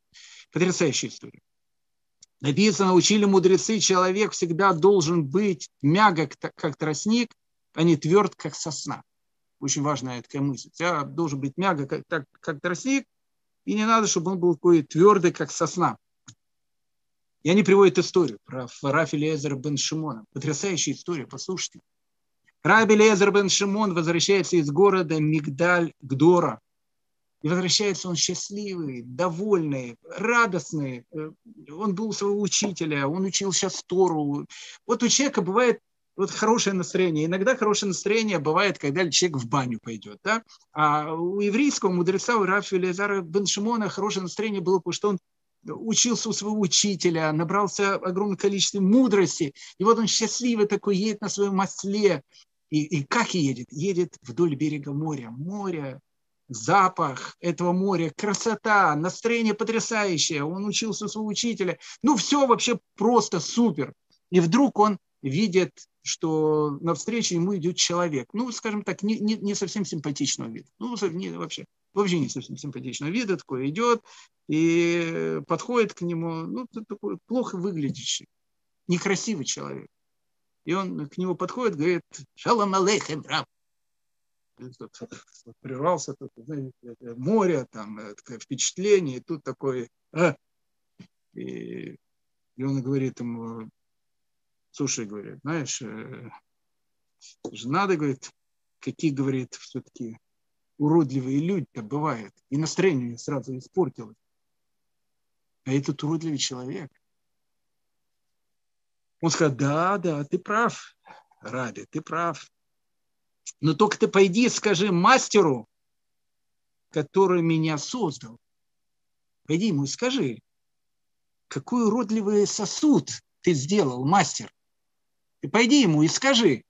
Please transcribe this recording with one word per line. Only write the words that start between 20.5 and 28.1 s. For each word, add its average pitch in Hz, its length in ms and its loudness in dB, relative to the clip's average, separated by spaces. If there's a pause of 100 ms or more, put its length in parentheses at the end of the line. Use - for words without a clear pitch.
история, 147 340 -6
послушайте. - 540 -10 (840)
Раби 214 320 6
Элиэзер 208 360 6
бен 196 180 4
Шимон 202 440 0
возвращается 170 600 2
из 147 160 2
города 180 480 4
Мигдаль 156 840 2
Гдора. 143 600 4 (800)
И 151 60 -2
возвращается 185 600 0
он 175 60 -4